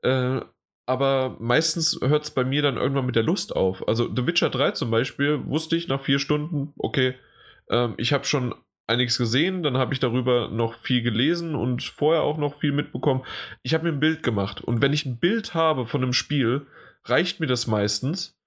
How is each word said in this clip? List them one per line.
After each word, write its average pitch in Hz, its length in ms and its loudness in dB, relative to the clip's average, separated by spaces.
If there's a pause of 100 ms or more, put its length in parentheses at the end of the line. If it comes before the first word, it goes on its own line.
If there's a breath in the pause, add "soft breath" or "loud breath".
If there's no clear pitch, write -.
Äh, 127 380 0 (460)
aber 131 520 0
meistens 131 640 2
hört's 151 300 2
bei 131 120 0
mir 135 180 0
dann 143 140 0
irgendwann 139 300 0
mit 123 100 -2
der 117 80 4
Lust 165 320 0
auf. 95 320 0
Also 113 260 0
The 123 140 0
Witcher 165 220 0
drei 147 220 0
zum 123 200 -2
Beispiel, 135 540 0
wusste 151 300 0
ich 170 120 -4
nach 139 140 -2
vier 139 180 2
Stunden, 147 580 -2
okay, 127 380 0 (540 loud breath)
ähm, 120 280 0
ich 117 160 0
hab 139 140 0
schon 123 260 0 (340)
einiges 120 300 0
gesehen, 156 460 0
dann 131 140 0
hab 127 160 0
ich 131 60 -4
darüber 123 500 2
noch 113 300 -2
viel 123 220 2
gelesen 147 540 0
und 123 260 -2
vorher 151 420 0
auch 151 140 0
noch 147 220 -4
viel 143 140 0
mitbekommen. 135 500 -2 (400 loud breath)
Ich 127 100 -2
hab 160 100 0
mir 170 60 0
ein 147 120 -2
Bild 156 200 0
gemacht. 104 400 -2
Und 117 200 0
wenn 135 100 4
ich 147 140 -2
ein 123 120 -6
Bild 208 360 -2
habe 156 320 2
von 127 180 -2
einem 127 100 -2
Spiel, 135 540 0 (380 loud breath)
reicht 156 340 0
mir 160 80 -2
das 127 200 0
meistens. 110 800 -2